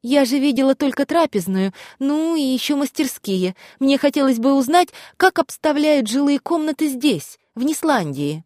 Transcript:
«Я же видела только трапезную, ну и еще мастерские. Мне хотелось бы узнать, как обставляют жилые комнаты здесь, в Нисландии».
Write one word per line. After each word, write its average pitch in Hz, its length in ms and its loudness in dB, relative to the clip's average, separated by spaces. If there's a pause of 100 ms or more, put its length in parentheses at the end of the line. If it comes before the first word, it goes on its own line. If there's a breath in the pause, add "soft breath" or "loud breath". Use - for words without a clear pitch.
«Я 269 240 2
же 262 140 0
видела 269 360 2
только 277 300 -2
трапезную, 196 680 0 (260 loud breath)
ну 311 360 -2
и 311 60 -2
еще 262 340 -2
мастерские. 202 800 -4 (240 loud breath)
Мне 269 180 2
хотелось 269 420 2
бы 269 140 2
узнать, 294 360 2 (260 loud breath)
как 370 240 2
обставляют 294 720 0
жилые 285 300 0
комнаты 311 480 -4
здесь, 247 520 -4 (160)
в 233 80 -6
Нисландии». 160 800 -2